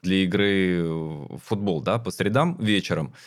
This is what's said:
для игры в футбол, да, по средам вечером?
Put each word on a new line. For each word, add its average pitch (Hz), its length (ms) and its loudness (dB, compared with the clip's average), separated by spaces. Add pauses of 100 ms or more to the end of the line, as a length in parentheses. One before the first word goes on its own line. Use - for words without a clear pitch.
для 92 220 2
игры 95 640 2
в 80 580 -6
футбол, 98 360 -2
да, 107 180 0
по 113 100 -6
средам 127 500 0
вечером? 92 540 0 (140)